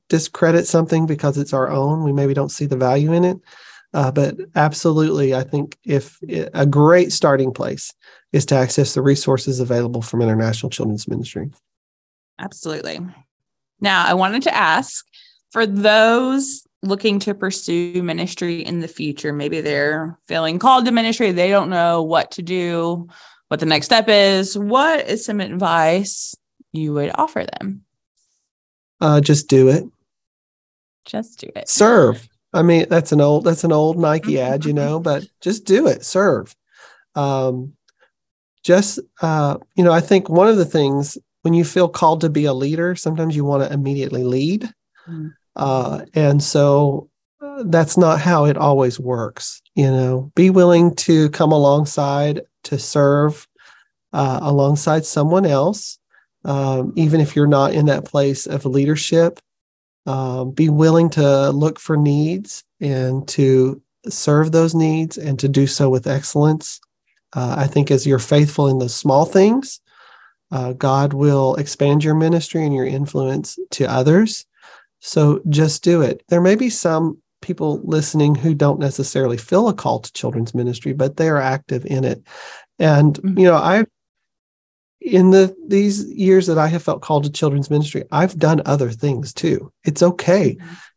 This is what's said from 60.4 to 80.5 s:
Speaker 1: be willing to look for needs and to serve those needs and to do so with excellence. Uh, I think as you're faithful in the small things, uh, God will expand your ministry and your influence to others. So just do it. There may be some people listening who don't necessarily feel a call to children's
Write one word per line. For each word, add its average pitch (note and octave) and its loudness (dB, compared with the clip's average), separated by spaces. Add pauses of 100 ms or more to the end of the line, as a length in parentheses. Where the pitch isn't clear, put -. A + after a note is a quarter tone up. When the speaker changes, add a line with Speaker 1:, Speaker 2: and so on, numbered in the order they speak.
Speaker 1:
be D#3+ 2
willing D#3+ 4
to C#3 2
look D3+ 0
for - -4
needs D3+ -2 (160)
and C3+ -4
to C3 2 (280)
serve D#3 0
those E3 2
needs D#3+ 0
and D3 -4
to C#3 0
do C#3 2
so C3+ 0
with B2+ 0
excellence. D3 -2 (540)
Uh, B2+ -6
I C#3 0
think C#3+ 0
as C3+ 2
you're C3+ 2
faithful D3 0
in C3+ 0
the B2+ -2
small C#3+ 2
things, A3 2 (720)
uh, B2+ -6
God C#3 0
will C#3 2
expand C#3+ 0
your D#3 0
ministry D#3+ 0
and D3 -2
your C3 -2
influence C#3 -4 (160)
to - -2
others. D#3 2 (540)
So D3 0
just D3+ 0
do E3+ 2
it. C3 -2
There F3 2
may F#3+ 4
be B3+ 0
some D#3+ -2 (220)
people D#3 -4
listening D3+ 0
who D3 0
don't C#3+ 2
necessarily C3+ -2
feel F#3+ 0
a G3+ 0
call A#2+ -4
to - -18
children's A#2 -6